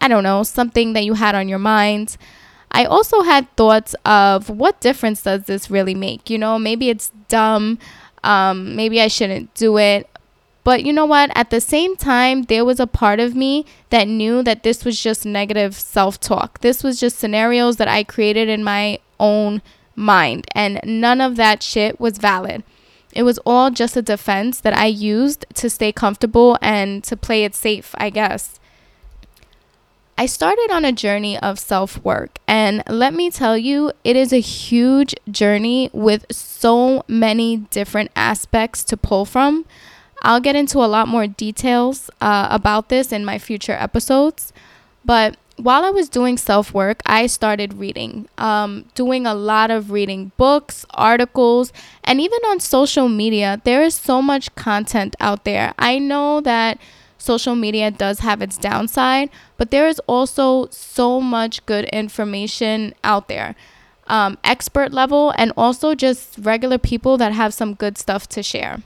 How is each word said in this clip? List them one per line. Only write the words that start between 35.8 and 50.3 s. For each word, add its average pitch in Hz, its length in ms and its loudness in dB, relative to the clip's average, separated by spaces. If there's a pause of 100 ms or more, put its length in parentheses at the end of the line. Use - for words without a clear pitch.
with 214 360 2
so 240 800 2
many 226 480 0 (140)
different 208 440 -4
aspects - 720 -2
to 214 140 -4
pull 196 260 0
from. 285 400 0 (560)
I'll 233 200 4
get 277 160 2
into 285 220 0
a 233 120 4
lot 214 160 2
more 220 220 0
details, 240 840 -2 (100)
uh, 202 300 0
about 214 380 0
this 262 240 0
in 208 120 -4
my 202 140 -6
future 208 400 -8
episodes, - 720 0 (520)
but 226 320 2 (180)
while 254 300 2
I 381 60 0
was 392 180 0
doing 247 280 0
self-work, 202 720 0
I 226 220 2
started 208 460 -4
reading, 196 520 -10 (100)
um, 208 500 -4 (100)
doing 254 320 -2
a 214 60 -2
lot 214 360 0
of 214 220 -4
reading 196 440 -4